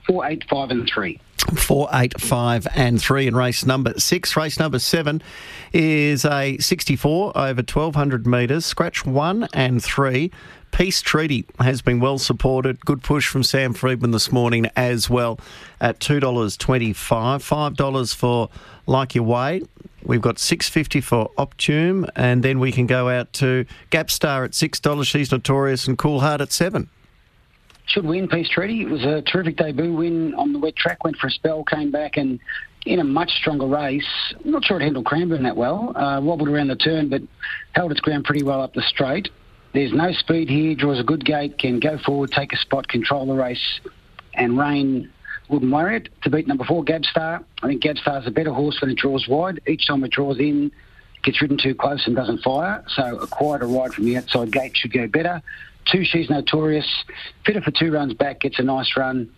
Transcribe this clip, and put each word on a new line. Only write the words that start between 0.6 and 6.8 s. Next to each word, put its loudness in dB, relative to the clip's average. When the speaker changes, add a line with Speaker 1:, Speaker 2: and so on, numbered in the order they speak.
Speaker 1:
and -2
three. -4
Speaker 2:
Four, 2
eight, 0
five 0
and 4
three 2
in 0
race 0
number 2
six. 0
Race -2
number 0
seven 0
is 4
a 0
sixty-four 0